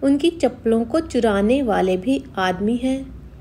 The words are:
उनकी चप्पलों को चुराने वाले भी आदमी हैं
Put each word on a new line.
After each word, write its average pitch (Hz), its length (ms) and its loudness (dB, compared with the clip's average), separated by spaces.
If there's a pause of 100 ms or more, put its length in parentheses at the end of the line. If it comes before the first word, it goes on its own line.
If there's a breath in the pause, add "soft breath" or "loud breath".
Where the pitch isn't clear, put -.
उनकी 285 260 4
चप्पलों 233 560 0
को 311 140 0
चुराने 233 640 2
वाले 185 360 0
भी 254 260 -2 (140)
आदमी 190 380 0
हैं 262 540 -6 (120)